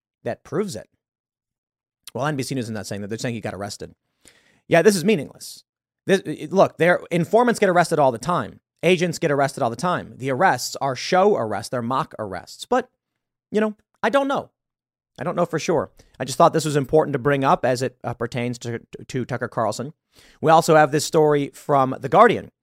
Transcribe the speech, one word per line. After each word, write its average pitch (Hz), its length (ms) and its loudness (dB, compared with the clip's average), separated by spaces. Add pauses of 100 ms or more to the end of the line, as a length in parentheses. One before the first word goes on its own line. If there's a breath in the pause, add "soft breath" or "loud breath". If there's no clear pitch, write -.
(220)
That - 220 -10
proves 165 320 -6
it. - 120 -14 (1300)
Well, 123 120 -4
N 151 100 -2
B 131 80 -4
C 139 100 -6
News 123 120 -4
is 110 40 -10
not 110 160 -8
saying 101 140 -8
that. 104 80 -10
They're 113 100 -8
saying 120 160 -6
he 110 60 -8
got 104 140 -8
arrested. 95 380 -12 (760 soft breath)
Yeah, 165 140 6
this 202 120 6
is 160 100 -2
meaningless. - 600 -4 (420)
This, 190 180 2
it, 151 280 -10
look, 175 240 4
their 170 240 2 (100)
informants 214 480 2
get 202 100 4
arrested 170 300 2
all 135 140 4
the 113 60 -8
time. 139 420 -4 (220)
Agents 170 360 0
get 156 140 0
arrested 139 300 0
all 117 80 0
the 117 40 -6
time. 127 420 -4
The 127 140 -6
arrests 135 500 0
are 135 140 -4
show 185 420 2
arrests. 110 340 -4
They're 123 120 -4
mock 131 360 -4
arrests. 95 480 -12
But, 247 240 -2 (600)
you 208 100 0
know, 214 140 -2 (280)
I 214 80 0
don't 277 180 0
know. 269 220 -4 (680)
I 123 60 -8
don't 170 100 -4
know 170 120 0
for 160 120 -4
sure. 147 320 -2 (300 soft breath)
I 131 40 -4
just 127 120 -8
thought 160 160 6
this 160 140 -2
was 147 100 -2
important 147 380 2
to 143 40 -2
bring 139 240 0
up 156 220 2
as 123 180 0
it, - 220 -6
uh, 117 100 -6
pertains 120 440 -6
to, 117 220 -8 (280)
to 123 160 -4
Tucker 120 240 -6
Carlson. 120 440 -4 (480 soft breath)
We 156 120 2
also 165 240 6
have 151 160 6
this 147 140 0
story 147 480 2
from 131 440 0
The 131 120 -8
Guardian. 160 420 4 (100)